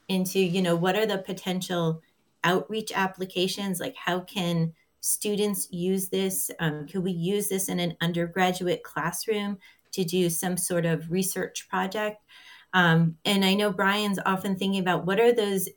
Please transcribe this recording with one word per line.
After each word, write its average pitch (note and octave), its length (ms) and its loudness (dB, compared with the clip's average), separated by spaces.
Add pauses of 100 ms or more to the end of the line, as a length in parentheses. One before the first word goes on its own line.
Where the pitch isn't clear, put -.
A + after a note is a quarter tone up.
into, F#3 300 0
you F#3 220 2
know, E3+ 140 2
what F#3 220 2
are A3 80 2
the G3+ 140 0
potential F3+ 800 -2 (420)
outreach G#3 500 0
applications? F#3+ 840 -2
Like, - 160 -6
how F3+ 260 -4
can E3+ 520 -2 (280)
students G#3 720 -2
use F#3 380 -2
this? F#3+ 500 -2
Um, D3+ 280 -4
could F#3+ 160 -4
we F#3+ 80 -2
use F#3+ 360 -2
this F#3+ 220 -2
in F3+ 100 -2
an F3 220 -2
undergraduate F3 840 0
classroom G3+ 720 -4 (360)
to F#3+ 100 0
do F3 260 2
some F3+ 280 -2
sort E3+ 280 0
of E3 260 0
research F#3+ 580 -2
project? G3 520 -4 (520)
Um, E3 520 4
and G3 180 4
I F#3+ 120 4
know G#3 180 2
Brian's G3+ 520 2
often F#3+ 300 0
thinking G3 240 0
about F3+ 260 0
what G3 140 2
are A#3+ 140 8
those G3 440 0